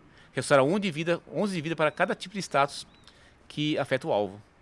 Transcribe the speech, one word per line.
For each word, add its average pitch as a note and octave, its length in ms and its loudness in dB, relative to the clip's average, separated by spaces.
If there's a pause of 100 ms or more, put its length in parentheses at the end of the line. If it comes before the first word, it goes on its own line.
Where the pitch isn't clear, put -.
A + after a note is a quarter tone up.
(320)
Restaurar C3+ 300 4
um D#3+ 160 4
de G3 120 -2
vida, E3 320 -2 (100)
onze F#3+ 220 -2
de F3 80 -4
vida E3 120 -4
para D#3 160 2
cada G3 240 0
tipo - 200 -16
de G3 80 -6
status - 440 0 (600)
que D3+ 300 -2
afeta C3 280 -2
o D#3+ 60 0
alvo. G2+ 260 0 (240)